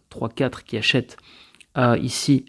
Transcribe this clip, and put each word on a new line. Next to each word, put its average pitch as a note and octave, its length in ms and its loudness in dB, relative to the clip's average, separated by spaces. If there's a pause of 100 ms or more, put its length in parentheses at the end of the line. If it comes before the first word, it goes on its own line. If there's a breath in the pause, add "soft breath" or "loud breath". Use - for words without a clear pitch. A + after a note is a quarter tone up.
trois, - 200 -8
quatre - 340 -4
qui - 140 -10
achètent, A#2+ 400 -2 (600 soft breath)
euh, B2 220 4
ici C3 500 0